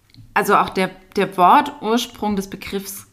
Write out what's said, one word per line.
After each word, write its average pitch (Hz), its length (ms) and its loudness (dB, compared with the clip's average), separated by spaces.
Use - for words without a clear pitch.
Also 196 220 0
auch 175 120 0
der, 185 220 -4
der 190 200 -2
Wortursprung 214 1000 2
des 190 140 -4
Begriffs - 640 -12